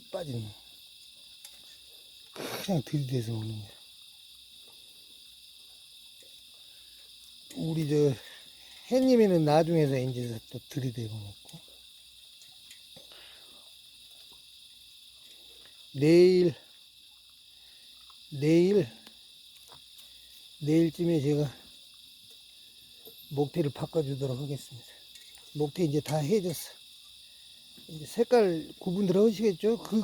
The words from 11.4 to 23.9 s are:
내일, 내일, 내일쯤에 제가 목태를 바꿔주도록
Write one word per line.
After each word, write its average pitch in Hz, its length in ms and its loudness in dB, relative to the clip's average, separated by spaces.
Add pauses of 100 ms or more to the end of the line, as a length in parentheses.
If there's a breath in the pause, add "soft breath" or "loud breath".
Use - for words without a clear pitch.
내일, 175 640 6 (1800 loud breath)
내일, 165 560 2 (1700 loud breath)
내일쯤에 165 640 2
제가 143 280 0 (1800 loud breath)
목태를 143 420 -2
바꿔주도록 139 640 -4